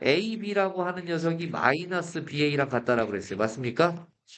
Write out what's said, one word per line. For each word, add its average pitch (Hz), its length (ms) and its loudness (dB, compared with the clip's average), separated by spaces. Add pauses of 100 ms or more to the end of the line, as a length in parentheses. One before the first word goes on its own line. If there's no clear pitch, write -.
에이비라고 196 800 0
하는 180 240 -4
녀석이 165 420 -2
마이너스 160 760 0
비에이랑 143 440 0
같다라고 120 440 2
그랬어요. 98 260 -4
맞습니까? 127 680 0 (320)